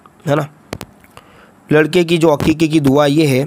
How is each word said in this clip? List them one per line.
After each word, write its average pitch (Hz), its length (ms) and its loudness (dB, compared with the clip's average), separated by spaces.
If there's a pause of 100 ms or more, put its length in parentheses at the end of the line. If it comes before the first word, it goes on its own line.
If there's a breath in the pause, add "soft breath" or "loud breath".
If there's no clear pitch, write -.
(260)
है 147 100 0
ना। 151 100 -4 (1200 soft breath)
लड़के 156 360 2
की 165 140 0
जो 160 100 2
अकीक़े 156 400 0
की 156 120 0
दुआ 143 260 2
ये 151 220 2
है 131 180 0